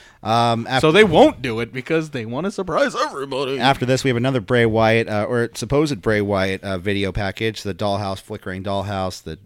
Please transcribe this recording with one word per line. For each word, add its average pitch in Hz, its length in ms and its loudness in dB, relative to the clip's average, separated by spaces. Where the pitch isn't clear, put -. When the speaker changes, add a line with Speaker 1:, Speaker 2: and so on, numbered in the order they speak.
Speaker 1:
Um, 117 440 2
after 131 220 2
Speaker 2:
So 160 40 4
they 208 120 6
won't 214 380 4
do 117 180 -4
it 113 120 -6
because 156 380 -4
they 123 160 -8
wanna 139 240 -4
surprise 185 440 -2
everybody. 139 640 -4
Speaker 1:
After 131 280 2
this, 127 180 0
we 139 60 2
have 120 60 2
another 127 240 0
Bray 120 260 2
Wyatt, 110 420 4
uh, 104 200 -2
or 120 260 0
supposed 139 480 0
Bray 107 180 2
Wyatt, 98 420 0
uh, 98 160 -4
video 98 340 -2
package. 107 500 -4
The 98 120 -4
dollhouse, 98 460 -4
flickering 95 420 -10
dollhouse, 98 600 -4
the 80 240 -10